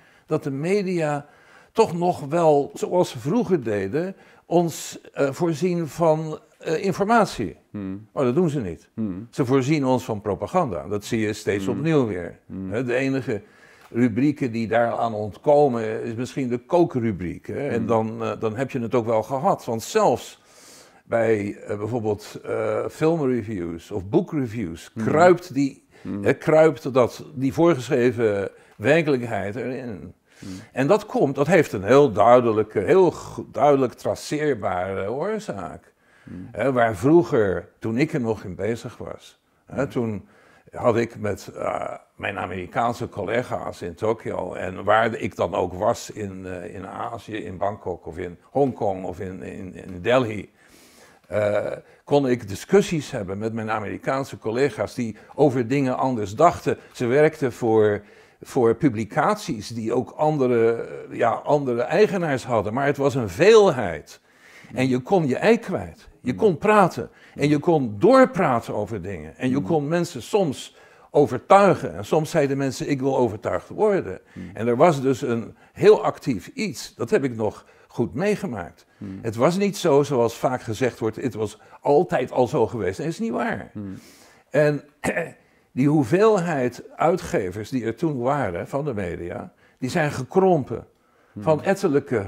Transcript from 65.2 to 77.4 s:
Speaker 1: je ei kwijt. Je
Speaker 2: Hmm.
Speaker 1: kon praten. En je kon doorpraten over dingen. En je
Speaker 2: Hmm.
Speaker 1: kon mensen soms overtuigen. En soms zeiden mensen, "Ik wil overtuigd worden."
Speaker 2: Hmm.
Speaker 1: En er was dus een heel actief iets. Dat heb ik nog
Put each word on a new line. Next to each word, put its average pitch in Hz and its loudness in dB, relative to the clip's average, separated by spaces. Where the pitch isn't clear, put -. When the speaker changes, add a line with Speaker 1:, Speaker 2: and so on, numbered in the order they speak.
Speaker 1:
je 123 0
ei 220 4
kwijt. 107 -8
Je 123 -4
Speaker 2:
Hmm. - -4
Speaker 1:
kon 185 2
praten. 202 2
En 143 0
je 147 4
kon 143 0
doorpraten 185 4
over 104 -4
dingen. 80 -10
En 127 -4
je 127 0
Speaker 2:
Hmm. 143 -2
Speaker 1:
kon 147 0
mensen 165 -2
soms - -2
overtuigen. 143 4
En 101 -8
soms 156 0
zeiden 139 0
mensen, 135 -4
"Ik 139 -2
wil 135 0
overtuigd 104 -2
worden." 180 -2
Speaker 2:
Hmm. 92 -14
Speaker 1:
En 110 -6
er 120 0
was 147 4
dus 127 0
een 117 -4
heel 196 6
actief 135 -4
iets. - -8
Dat 123 -4
heb 190 2
ik 123 -4
nog 107 -4